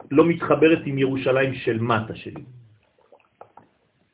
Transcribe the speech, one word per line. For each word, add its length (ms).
לא 140
מתחברת 600
עם 120
ירושלים 560
של 260
מטה 340
שלי? 280